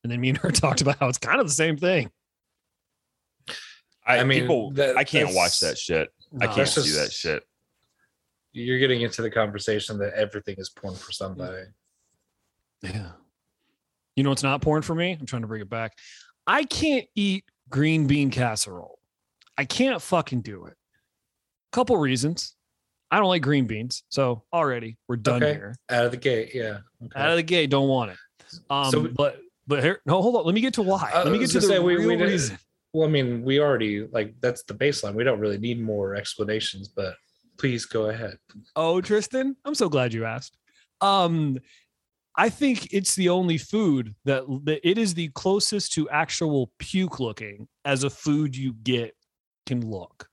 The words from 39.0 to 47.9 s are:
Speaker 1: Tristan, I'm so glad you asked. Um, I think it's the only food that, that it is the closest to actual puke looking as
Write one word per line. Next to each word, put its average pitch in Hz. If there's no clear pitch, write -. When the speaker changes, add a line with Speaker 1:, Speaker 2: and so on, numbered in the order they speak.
Speaker 1:
Tristan, 254
I'm 294
so 202
glad 127
you 113
asked. 120
Um, 170
I 208
think 262
it's 196
the 180
only 175
food 139
that, 135
that 156
it 196
is 208
the 165
closest 196
to 151
actual 147
puke 185
looking 107
as 139